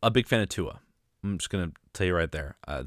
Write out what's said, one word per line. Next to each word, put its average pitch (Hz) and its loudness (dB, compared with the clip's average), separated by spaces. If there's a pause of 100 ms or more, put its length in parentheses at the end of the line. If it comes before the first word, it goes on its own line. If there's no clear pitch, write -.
a 117 4
big 117 4
fan 117 4
of 104 2
Tua. - -6 (420)
I'm 98 -4
just - -8
gonna 87 -2 (180)
tell 95 -2
you 87 2
right 82 0
there. 73 -8 (100)
Uh, 69 -6